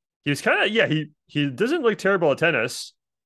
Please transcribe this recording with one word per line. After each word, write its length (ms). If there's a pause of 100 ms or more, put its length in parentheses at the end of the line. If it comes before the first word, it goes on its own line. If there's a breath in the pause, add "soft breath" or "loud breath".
(240)
He 80
was 100
kinda, 260
yeah, 200
he, 240 (160)
he 240
doesn't 320
look 160
terrible 320
at 80
tennis. 540 (320)